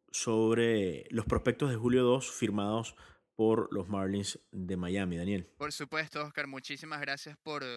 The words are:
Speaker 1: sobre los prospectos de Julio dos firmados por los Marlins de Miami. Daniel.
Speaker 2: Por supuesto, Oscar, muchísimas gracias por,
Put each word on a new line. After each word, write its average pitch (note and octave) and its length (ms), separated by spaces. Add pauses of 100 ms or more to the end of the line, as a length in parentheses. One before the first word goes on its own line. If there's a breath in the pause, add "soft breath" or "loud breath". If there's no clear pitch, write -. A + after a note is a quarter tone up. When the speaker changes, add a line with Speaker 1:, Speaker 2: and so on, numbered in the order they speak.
(120)
Speaker 1:
sobre A2+ 1000
los A2+ 140
prospectos - 460
de A#2+ 60
Julio B2 260
dos B2 280
firmados G#2 680 (400 loud breath)
por A2 360
los F#2+ 160
Marlins G2 500 (120)
de F#2 260
Miami. F2+ 400
Daniel. F#2 300 (100)
Speaker 2:
Por D3 160
supuesto, D#3 500
Oscar, D3 260
muchísimas C#3+ 520
gracias C#3+ 380
por, D3 260 (120)